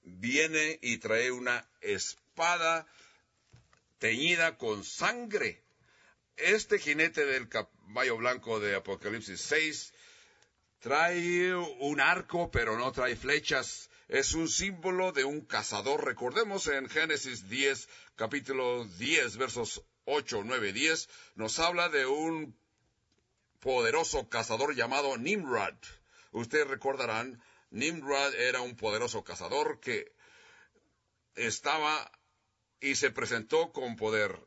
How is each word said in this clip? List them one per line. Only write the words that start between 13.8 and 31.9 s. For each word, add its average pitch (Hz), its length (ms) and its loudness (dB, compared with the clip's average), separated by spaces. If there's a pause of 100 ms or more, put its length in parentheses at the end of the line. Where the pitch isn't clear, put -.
Es 135 280 2
un 165 140 0
símbolo 185 600 0
de 139 140 2
un 147 160 -2
cazador. 110 640 -2
Recordemos 196 640 -2
en 135 200 -2
Génesis 131 600 -2
diez, 131 400 0 (260)
capítulo 123 680 -2
diez, 113 520 0
versos 117 460 -4 (220)
ocho, 135 400 0
nueve, 113 280 -2
diez, 156 360 0 (260)
nos 110 240 -4
habla 175 300 2
de 143 180 2
un 156 500 -2 (1000)
poderoso 131 720 2
cazador 120 480 0
llamado 135 400 2
Nimrod. 123 580 0 (580)
Ustedes 139 360 0
recordarán, 127 720 -2 (280)
Nimrod 139 640 0
era 123 260 0
un 123 160 -8
poderoso 110 480 -2
cazador 131 560 -2
que - 320 -4 (1200)
estaba 151 760 -2 (680)